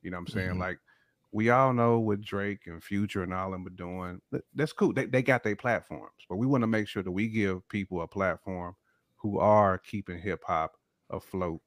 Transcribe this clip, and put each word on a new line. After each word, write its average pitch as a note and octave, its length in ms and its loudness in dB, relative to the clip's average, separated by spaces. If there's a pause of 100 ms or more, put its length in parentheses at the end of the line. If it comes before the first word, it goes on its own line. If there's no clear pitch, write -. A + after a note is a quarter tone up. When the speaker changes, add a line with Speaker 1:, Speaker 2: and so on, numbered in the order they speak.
Speaker 1:
You F2+ 80 -10
know F2+ 60 -8
what F2 40 -10
I'm F2 60 -12
saying? F#2 240 -2
Speaker 2:
Mm-hmm. F2+ 80 -2
Speaker 1:
Like, F#2 200 -4 (520)
we A2 180 2
all C3 240 6
know A#2 260 4
what G#2 220 0
Drake G2+ 460 -6
and E2 160 -14
Future G2+ 400 -2
and F2+ 100 -4
all F#2 180 -4
them F#2 140 -8
are F#2 60 -12
doing. F2+ 500 -10 (100)
Th-, - 120 -4 (100)
that's D3+ 200 -2
cool. F#3 200 2
They, C3 140 0
they B2+ 160 2
got B2+ 200 2
their G#2 120 0
platforms, F2 760 -6
but F2+ 80 -4
we A#2 80 0
wanna C3 220 2
make A2 200 0
sure - 140 -4
that F#2 100 -6
we G2+ 160 -2
give G2+ 400 -2
people F#2 360 -4
a D#2+ 40 -8
platform F#2 680 -4 (400)
who G2+ 240 -2
are G2+ 400 6
keeping F#2+ 400 -10
hip F2+ 260 -6
hop D#2+ 320 -2 (320)
afloat F2+ 580 -6